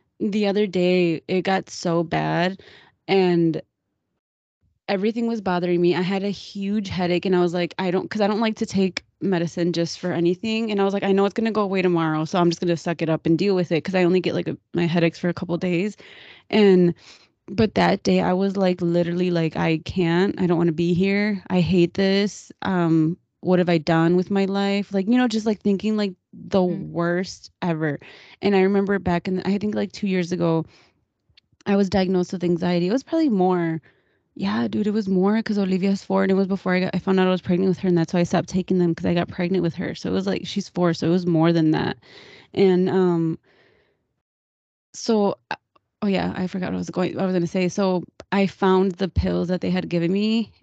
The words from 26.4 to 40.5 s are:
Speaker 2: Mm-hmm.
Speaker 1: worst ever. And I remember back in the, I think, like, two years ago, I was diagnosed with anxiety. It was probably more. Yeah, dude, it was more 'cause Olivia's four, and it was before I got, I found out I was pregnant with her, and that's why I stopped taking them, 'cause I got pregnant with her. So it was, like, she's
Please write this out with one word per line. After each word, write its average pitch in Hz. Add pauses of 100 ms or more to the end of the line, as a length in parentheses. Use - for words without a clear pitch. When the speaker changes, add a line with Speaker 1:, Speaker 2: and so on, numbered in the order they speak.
Speaker 2:
Mm-hmm. 156
Speaker 1:
worst 175 (120)
ever. 156 (420)
And 202
I 190
remember 196
back 175
in 185
the, -
I 202
think, 208
like, 202
two -
years 180
ago, 165 (1040)
I 202
was 196
diagnosed 185
with 170
anxiety. 175
It 196
was 269
probably 330
more. 180 (540)
Yeah, 220
dude, 214
it 214
was 202
more 196
'cause 208
Olivia's 190
four, 190
and 190
it 190
was 190
before 185
I 180
got, 185
I 185
found 190
out 185
I 185
was 185
pregnant 190
with 180
her, 190
and 175
that's 165
why 175
I -
stopped 170
taking 185
them, 170
'cause 175
I 180
got 175
pregnant 180
with 165
her. 170
So 185
it 180
was, 190
like, -
she's -